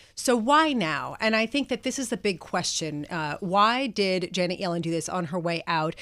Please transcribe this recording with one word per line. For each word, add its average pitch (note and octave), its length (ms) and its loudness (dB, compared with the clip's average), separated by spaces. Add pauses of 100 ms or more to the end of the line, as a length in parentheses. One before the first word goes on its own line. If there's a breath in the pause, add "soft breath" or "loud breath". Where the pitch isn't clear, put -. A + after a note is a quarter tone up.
(140 loud breath)
So - 220 2
why D4 360 6
now? D#3 480 -2
And A3 160 2
I A3 80 2
think C4 240 -2
that - 140 -4
this C4 160 -4
is C4 100 -4
the A#3+ 80 -2
big F#3 240 -2
question. D3+ 680 -4
Uh, D#3 300 -2
why G#3+ 480 2
did F#3 440 0
Janet F3+ 260 0
Yellen F3 220 -2
do D#3+ 100 -2
this E3 180 -2
on F3 180 -2
her D#3+ 120 -4
way E3 280 -2
out? E3 360 0